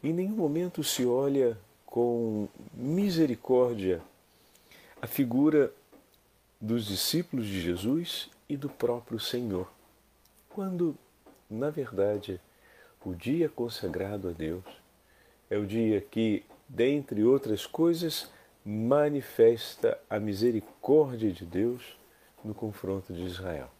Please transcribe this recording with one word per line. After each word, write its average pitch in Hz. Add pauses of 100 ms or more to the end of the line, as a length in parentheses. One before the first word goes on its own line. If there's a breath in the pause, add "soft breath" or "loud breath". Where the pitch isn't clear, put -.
Em 151
nenhum 190
momento 170
se 127
olha 131 (300)
com 117 (240)
misericórdia 127 (1000 loud breath)
a -
figura 139 (920)
dos 113
discípulos 117
de 98
Jesus 98 (180)
e 147
do 139
próprio 120
Senhor, 104 (800)
quando, 180 (540)
na 123
verdade, 101 (640 soft breath)
o 90
dia 147
consagrado 98
a -
Deus 82 (880 soft breath)
é 104
o 104
dia 110
que, 110 (240)
dentre 131
outras 120
coisas, 165 (340 loud breath)
manifesta 117
a 107
misericórdia 113
de 87
Deus 117 (460 soft breath)
no 107
confronto 98
de 87
Israel. 87